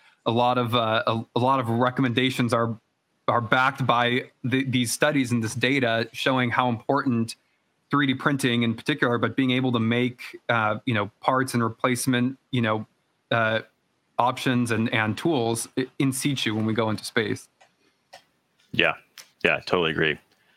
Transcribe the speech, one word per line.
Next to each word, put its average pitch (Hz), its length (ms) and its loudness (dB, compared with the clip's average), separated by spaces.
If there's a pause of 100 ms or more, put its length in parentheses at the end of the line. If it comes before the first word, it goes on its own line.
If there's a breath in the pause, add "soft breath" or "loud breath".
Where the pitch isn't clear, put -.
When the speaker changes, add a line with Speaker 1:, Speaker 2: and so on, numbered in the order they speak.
(280 soft breath)
Speaker 1:
a 117 40 0
lot 123 280 2
of, 120 160 -2
uh, 113 320 0
a, 113 180 -2 (100)
a 120 40 0
lot 131 200 2
of 123 80 -4
recommendations 123 880 0
are, 117 240 0 (500)
are 117 140 2
backed 131 460 0
by 120 380 2 (180)
the, 131 220 0
these 123 260 0
studies 143 400 0
and 117 120 0
this 107 120 -6
data 120 580 0
showing 127 380 0
how 127 180 0
important 120 680 -2 (540)
three 143 160 2
D 131 80 2
printing 131 480 0
in 117 140 0
particular, 131 420 0
but 117 180 -2
being 131 140 2
able 127 220 0
to 117 80 2
make, 120 400 0 (300)
uh, 110 360 0
you 123 80 0
know, 104 160 0 (120)
parts 131 340 0
and 120 80 2
replacement, 123 760 0 (140)
you 123 100 0
know, 107 240 0 (460)
uh, 110 300 0 (580)
options 123 500 0
and, 113 240 0
and 110 240 0
tools 117 580 0
i-, 127 120 -2 (100)
in 135 140 0
situ 127 420 -2
when 110 140 -2
we 110 60 0
go 110 180 0
into 107 120 -6
space. - 460 -4 (1200)
Speaker 2:
Yeah, 80 200 2 (500)
yeah, 82 220 2
totally 87 240 0
agree. 80 300 0 (380 loud breath)